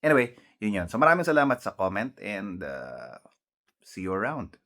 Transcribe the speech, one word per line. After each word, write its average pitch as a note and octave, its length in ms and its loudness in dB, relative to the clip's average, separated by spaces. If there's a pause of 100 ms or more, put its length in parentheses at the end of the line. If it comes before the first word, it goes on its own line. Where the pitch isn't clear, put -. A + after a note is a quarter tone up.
Anyway, C#3+ 320 4 (240)
yun G#2 240 -2
yun. F2 80 -4
So, - 80 -4
maraming D#3+ 300 4
salamat C#3+ 340 4
sa - 160 -8
comment G2 400 -2
and, G2 480 -8
ah, B1+ 560 -12 (680)
See - 140 -12
you F#2 100 -4
around. A2+ 540 -4